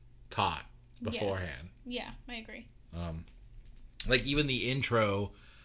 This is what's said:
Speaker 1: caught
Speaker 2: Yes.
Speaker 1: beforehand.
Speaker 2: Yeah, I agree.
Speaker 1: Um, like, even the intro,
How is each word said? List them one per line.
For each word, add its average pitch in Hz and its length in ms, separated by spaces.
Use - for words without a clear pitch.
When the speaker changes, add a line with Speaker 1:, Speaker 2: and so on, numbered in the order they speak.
Speaker 1:
caught 90 360
Speaker 2:
Yes. 113 120
Speaker 1:
beforehand. 95 560
Speaker 2:
Yeah, 247 260
I 240 80
agree. 226 320
Speaker 1:
Um, 82 300
like, 123 180
even 143 220
the 123 220
intro, 110 640